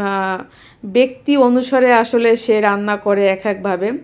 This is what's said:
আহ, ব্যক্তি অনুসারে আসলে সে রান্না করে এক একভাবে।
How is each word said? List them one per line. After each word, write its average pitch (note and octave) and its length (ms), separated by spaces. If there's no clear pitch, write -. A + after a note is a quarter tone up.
আহ, F#3+ 420
ব্যক্তি B3+ 520
অনুসারে B3+ 560
আসলে A#3 440
সে A3 240
রান্না G#3 360
করে G3+ 320
এক F#3+ 180
একভাবে। G3 460